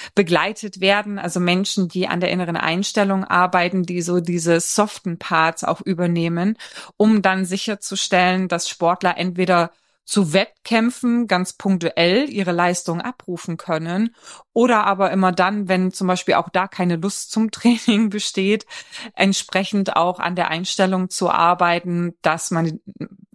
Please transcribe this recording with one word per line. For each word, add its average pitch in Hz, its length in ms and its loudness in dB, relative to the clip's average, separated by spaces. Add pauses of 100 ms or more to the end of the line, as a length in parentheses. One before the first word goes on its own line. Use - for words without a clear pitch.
(140)
begleitet 185 640 0
werden, 202 380 0
also 175 200 -4
Menschen, 180 500 0
die 185 200 -2
an 175 120 -2
der 175 100 0
inneren 170 260 -2
Einstellung 190 680 0
arbeiten, 180 580 2
die 175 180 -2
so 175 200 0
diese 170 380 2
soften 180 600 -2
Parts 165 460 0
auch - 180 -2
übernehmen, 170 720 0 (400)
um 214 240 4
dann 190 240 0
sicherzustellen, 185 1040 0
dass 170 220 -2
Sportler 175 480 0
entweder 175 520 2 (340)
zu 180 280 2
Wettkämpfen 233 920 0
ganz 180 280 0
punktuell 180 760 2
ihre 196 240 -2
Leistung 175 480 0
abrufen - 560 -8
können 170 580 -4 (380)
oder 226 320 4
aber 196 260 2
immer 190 220 2
dann, 190 360 0
wenn 185 240 2
zum - 140 -2
Beispiel 180 280 2
auch 170 160 0
da 185 180 -2
keine 175 280 0
Lust 180 360 -6
zum 220 180 0
<laughs> - 0 -
Training 226 600 2
besteht, 202 560 -2 (480)
entsprechend 196 840 0
auch 180 240 0
an 175 160 -4
der 175 120 -2
Einstellung 185 600 -2
zu - 220 -2
arbeiten, 175 920 2
dass 165 280 -2
man, 165 300 -2 (540)